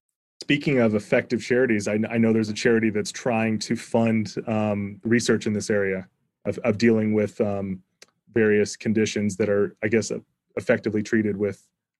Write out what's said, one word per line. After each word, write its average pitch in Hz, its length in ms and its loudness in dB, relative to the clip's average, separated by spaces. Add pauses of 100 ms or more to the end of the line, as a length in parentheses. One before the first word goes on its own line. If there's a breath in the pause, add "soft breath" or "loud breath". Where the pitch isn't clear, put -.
(420)
Speaking 143 380 0
of 113 140 4
effective 113 480 0
charities, 120 460 0
I, 104 120 0 (100)
I 117 80 -2
know 113 140 4
there's 110 180 2
a 107 40 -6
charity 113 380 2
that's 101 200 -4
trying 113 480 -2
to - 160 -4
fund, 113 600 0 (100)
um, 104 580 -2
research 113 440 2
in 110 60 0
this 104 180 -4
area 95 360 -2 (360)
of, 101 160 -4
of 113 180 -2
dealing 110 360 4
with, 104 280 -2
um, 98 400 -4 (520)
various 104 420 2
conditions 104 640 -2
that 104 120 0
are, 101 320 0
I 110 60 -2
guess, 107 240 0
uh, - 80 -6 (380)
effectively 110 440 0
treated 104 360 0
with, 101 280 -4 (340)